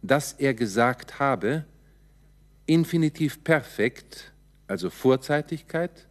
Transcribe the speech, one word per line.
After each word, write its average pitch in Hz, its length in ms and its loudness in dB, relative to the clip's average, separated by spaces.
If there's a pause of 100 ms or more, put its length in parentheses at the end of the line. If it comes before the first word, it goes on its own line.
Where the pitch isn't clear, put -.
dass 147 320 0
er 135 220 0
gesagt 117 640 -2
habe. 135 460 -2 (1000)
Infinitiv 160 760 0
Perfekt, - 880 -2 (340)
also 92 240 -4
Vorzeitigkeit. 151 1200 -2